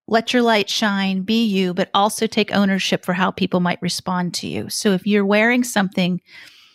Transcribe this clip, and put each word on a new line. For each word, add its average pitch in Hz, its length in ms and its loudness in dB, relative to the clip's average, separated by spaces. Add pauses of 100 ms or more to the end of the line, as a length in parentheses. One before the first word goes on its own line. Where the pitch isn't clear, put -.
let 226 240 0
your 247 80 4
light 226 280 2
shine, 196 520 0
be 220 240 0
you, 190 280 0
but 180 200 -2
also 214 340 0
take 208 280 -2
ownership 190 500 0
for 180 80 -2
how 185 180 0
people 185 300 -2
might 175 200 -2
respond 180 520 -4
to - 140 -8
you. 95 220 -8
So - 220 -2
if 185 160 0
you're 202 180 2
wearing 226 380 2
something 185 560 0 (560)